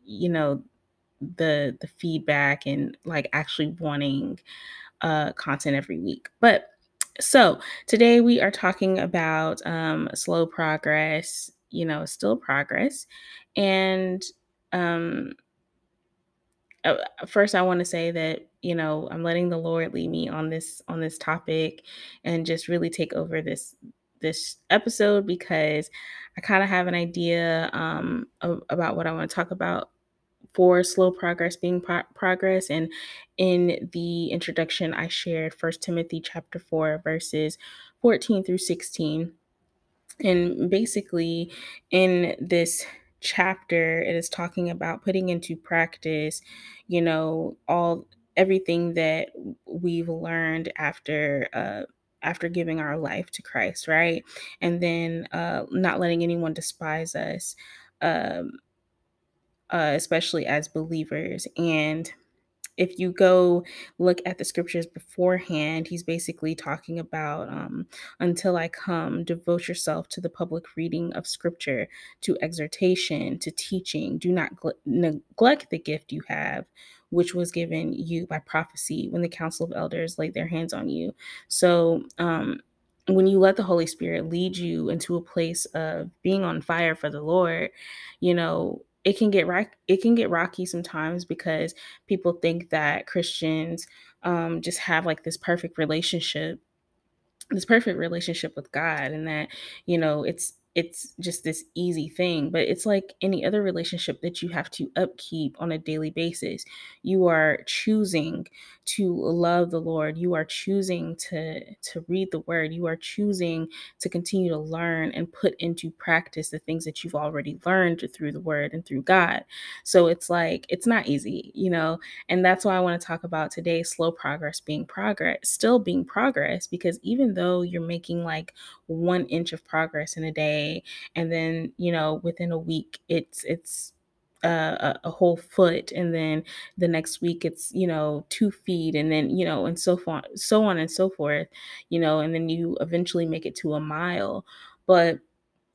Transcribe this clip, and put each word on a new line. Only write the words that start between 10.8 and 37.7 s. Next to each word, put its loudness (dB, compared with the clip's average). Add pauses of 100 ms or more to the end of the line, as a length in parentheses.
you -4
know, -4
still 0
progress. -2 (480)
And, 0 (500)
um, -2 (1500)
uh, 4 (320)
first 4
I 6
wanna 4
say -2
that, -4 (160)
you -2
know, -2
I'm -6
letting 2
the 0
Lord -2
lead -4
me -2
on -4
this, -6
on -6
this -6
topic -2 (400)
and -2
just -4
really 0
take -4
over -4
this, -8 (460)
this -6 (140)
episode, 4
because 0 (460)
I -8
kinda 4
have 2
an 0
idea, 0
um, -4 (120)
of, -4
about 0
what 0
I 0
wanna -4
talk -4
about -4 (640)
for 8
slow 4
progress -2
being 0
pro-, -2 (120)
progress. 2
And 0 (460)
in 2
the -2
introduction, -2
I -4
shared -4
First -4
Timothy -4
chapter -12
four, -2
verses -2 (420)